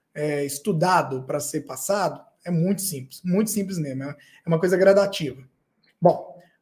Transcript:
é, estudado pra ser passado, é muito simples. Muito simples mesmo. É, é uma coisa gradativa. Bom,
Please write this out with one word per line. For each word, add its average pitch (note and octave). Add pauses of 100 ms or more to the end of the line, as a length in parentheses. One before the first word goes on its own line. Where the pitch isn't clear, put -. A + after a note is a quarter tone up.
(120)
é, D3
estudado D#3
pra D3
ser D3
passado, F3 (240)
é F3
muito F3+
simples. -
Muito G3
simples F#3+
mesmo. C3+
É, C#3
é -
uma E3
coisa F3+
gradativa. F#3+ (600)
Bom, - (260)